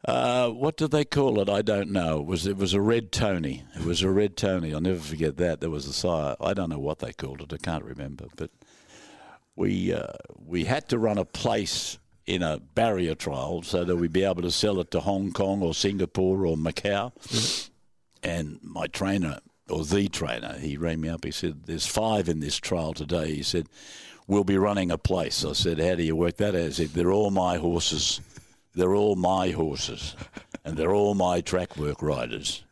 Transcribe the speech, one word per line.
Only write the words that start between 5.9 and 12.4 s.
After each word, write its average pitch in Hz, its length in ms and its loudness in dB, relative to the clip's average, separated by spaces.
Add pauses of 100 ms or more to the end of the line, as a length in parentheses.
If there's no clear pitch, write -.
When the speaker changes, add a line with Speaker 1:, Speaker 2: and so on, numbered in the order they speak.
Speaker 1:
sire. 78 480 0
I - 120 0
don't 92 160 -2
know 78 100 -4
what 73 200 -4
they - 140 -8
called 69 280 -10
it. 73 120 -10
I 76 40 -10
can't 80 280 -4
remember. 69 400 -12 (100)
But 80 160 -8 (1040)
we, 92 380 0
uh, - 140 -4 (380)
we 82 200 -2
had 131 240 -2
to 120 100 0
run 107 180 2
a 92 60 0
place - 760 -2 (260)
in 90 180 0